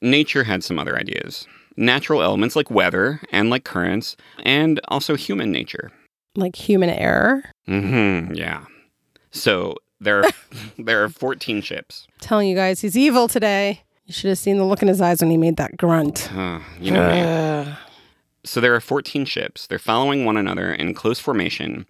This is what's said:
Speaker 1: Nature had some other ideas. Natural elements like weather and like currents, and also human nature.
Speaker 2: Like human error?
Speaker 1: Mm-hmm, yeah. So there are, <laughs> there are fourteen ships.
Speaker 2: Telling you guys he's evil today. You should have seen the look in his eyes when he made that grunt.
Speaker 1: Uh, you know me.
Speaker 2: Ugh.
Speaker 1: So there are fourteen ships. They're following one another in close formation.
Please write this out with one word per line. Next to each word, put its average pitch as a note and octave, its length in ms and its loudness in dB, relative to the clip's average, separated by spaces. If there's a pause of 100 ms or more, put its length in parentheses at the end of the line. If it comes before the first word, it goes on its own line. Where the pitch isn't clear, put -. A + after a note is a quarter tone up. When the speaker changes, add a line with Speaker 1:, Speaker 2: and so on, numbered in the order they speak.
Speaker 1:
Nature C#3 420 2
had F#2+ 180 -2
some F2 160 -4
other - 200 -4
ideas. - 480 -8 (300)
Natural C3 460 2
elements G2+ 320 2
like D3+ 160 0
weather G2 500 2 (120)
and G#2 180 2
like B2+ 140 -2
currents, F2+ 520 -4 (280)
and D3+ 340 4 (100)
also C#3 280 -2
human D#3 340 -4
nature. - 400 -6 (460)
Speaker 2:
Like F#3+ 180 -2
human F#3 360 2
error? - 520 0 (240)
Speaker 1:
Mm-hmm, G2 680 0
yeah. E2 320 -8 (640)
So F#2 460 0 (240)
there G2+ 240 2
are, - 60 4 (240)
<laughs> A2 240 -18
there A2+ 240 2
are G#2+ 60 2
fourteen A2+ 540 -4
ships. - 440 -12 (140)
Speaker 2:
Telling G#3 280 0
you F#3 60 2
guys F#3 280 0
he's G3+ 140 -2
evil B3 300 6
today. G3+ 540 0 (260)
You F3+ 60 -18
should - 160 -4
have F#3 100 0
seen G3+ 200 2
the F#3+ 60 4
look F#3+ 180 2
in G#3 60 6
his F#3 120 4
eyes F3 220 4
when E3 80 4
he E3 80 4
made D#3+ 180 4
that - 220 -6
grunt. D#3+ 580 2
Speaker 1:
Uh, F2 240 -6 (180)
you F3 120 -2
know F2 200 4
me. F3 120 2
Speaker 2:
Ugh. D#3 520 -2 (720)
Speaker 1:
So - 160 -4
there A#2+ 140 4
are A#2 60 2
fourteen C#3 440 -4
ships. - 420 -8
They're - 120 -6
following C3+ 480 0
one A2 100 2
another F#2 360 -2
in E2+ 220 -4
close A2+ 240 -2
formation. - 720 -4